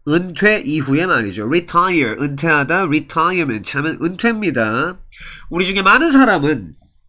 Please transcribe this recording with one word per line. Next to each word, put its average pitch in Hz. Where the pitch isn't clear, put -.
은퇴 180
이후에 143
말이죠. 107
Retire, 170
은퇴하다, 147
retirement 156
하면 156
은퇴입니다. 170
우리 -
중에 190
많은 254
사람은 151